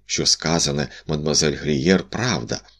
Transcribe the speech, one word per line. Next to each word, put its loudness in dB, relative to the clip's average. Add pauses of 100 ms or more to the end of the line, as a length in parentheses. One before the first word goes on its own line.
що -2
сказане 0 (200)
мадмуазель 0
Грієр 2
правда, -4 (180)